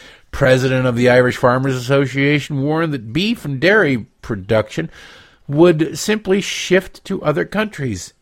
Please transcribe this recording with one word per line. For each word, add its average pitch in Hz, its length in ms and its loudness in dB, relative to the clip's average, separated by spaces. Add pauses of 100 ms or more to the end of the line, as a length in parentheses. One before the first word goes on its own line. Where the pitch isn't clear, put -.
(320)
president 131 540 2
of 120 100 0
the 123 140 4
Irish 123 260 4
Farmers 131 400 0
Association, 139 840 0
warned 156 320 -2
that 110 180 -10
beef 208 320 -2
and 139 160 -6
dairy 156 460 2 (160)
production 110 680 -2 (560)
would 156 520 2
simply 208 420 -2
shift - 640 -2
to - 180 -6
other 151 220 0
countries 147 760 -6